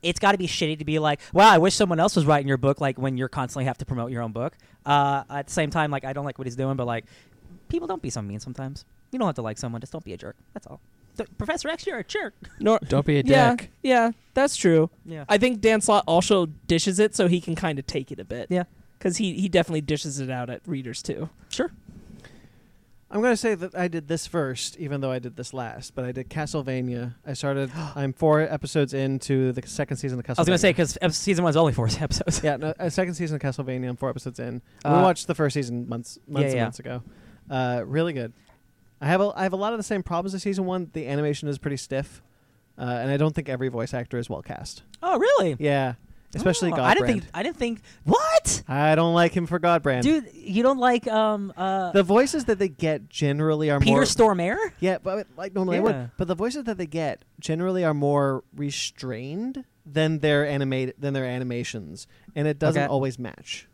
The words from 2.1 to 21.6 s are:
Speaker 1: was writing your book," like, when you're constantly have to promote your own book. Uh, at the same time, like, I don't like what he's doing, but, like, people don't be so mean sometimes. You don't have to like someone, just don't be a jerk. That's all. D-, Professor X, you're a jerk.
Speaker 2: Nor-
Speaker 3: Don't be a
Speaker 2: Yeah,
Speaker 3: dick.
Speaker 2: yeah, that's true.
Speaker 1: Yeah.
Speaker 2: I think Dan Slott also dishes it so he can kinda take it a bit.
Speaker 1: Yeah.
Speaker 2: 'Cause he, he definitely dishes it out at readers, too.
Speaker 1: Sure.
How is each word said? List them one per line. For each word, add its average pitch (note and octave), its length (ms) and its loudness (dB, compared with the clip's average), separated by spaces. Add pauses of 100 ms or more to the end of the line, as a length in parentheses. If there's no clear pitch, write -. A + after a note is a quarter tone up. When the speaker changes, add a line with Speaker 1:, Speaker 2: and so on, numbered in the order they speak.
Speaker 1:
was E3 100 4
writing C#3+ 220 4
your C#3 100 2
book," C#3 220 2
like, C3+ 180 -2
when C3 180 -2
you're B2+ 120 -2
constantly C3 360 -4
have B2+ 140 -2
to - 80 -8
promote A#2+ 240 -4
your A#2+ 120 -4
own A2+ 100 -6
book. A#2+ 240 -6 (300)
Uh, C#3 440 4
at C#3+ 160 -6
the - 60 -12
same D3+ 180 0
time, D3+ 200 0
like, C3+ 140 -4
I C3 80 -6
don't C#3+ 120 -6
like C#3 140 -8
what C3 80 -8
he's A#2+ 100 -8
doing, C3+ 200 -2
but, B2 100 -4
like, A#2 180 -4 (640)
people E4+ 200 -4
don't F4+ 140 -6
be C3 80 -6
so A#2+ 120 -8
mean G2+ 180 -8
sometimes. C3+ 440 -12 (260)
You B3+ 80 -8
don't A3+ 80 0
have D#3 100 -2
to A#2+ 60 -8
like A2 160 -6
someone, A#2 220 -8
just - 120 -16
don't E3 120 -12
be G2+ 80 -12
a F2 40 -12
jerk. - 200 -14 (180)
That's - 120 -16
all. - 140 -20 (360)
D-, G#3+ 80 -8 (140)
Professor D4 300 -4
X, E4 180 -6
you're E4 120 -6
a G3+ 60 -8
jerk. F4+ 300 -6 (260)
Speaker 2:
Nor- G#3+ 280 4
Speaker 3:
Don't C#3 180 2
be D3 120 4
a C#3 60 2
Speaker 2:
Yeah, B3 320 6
Speaker 3:
dick. - 140 -10 (120)
Speaker 2:
yeah, A#3+ 300 4 (220)
that's C#4 220 2
true. E3 340 6 (140)
Speaker 1:
Yeah. D#3 240 -14
Speaker 2:
I G#3 100 4
think A#3 220 2
Dan A3 220 4
Slott G#3 240 4
also F3 400 4
dishes E3 520 0
it G#3 160 4
so F#3+ 140 4
he F3 120 2
can E3 140 -6
kinda D#3 280 -4
take - 300 -6
it - 80 -12
a G2 40 -10
bit. A#2 260 -10
Speaker 1:
Yeah. F3+ 140 0 (360)
Speaker 2:
'Cause F3+ 160 0
he, G3 180 -2
he F#3+ 140 -2
definitely E3+ 320 0
dishes C#3+ 400 -6
it C3 100 -6
out B2 180 -6
at B2 160 -10
readers, C3 380 -8
too. - 260 -6 (200)
Speaker 1:
Sure. D#4+ 240 -4 (1400)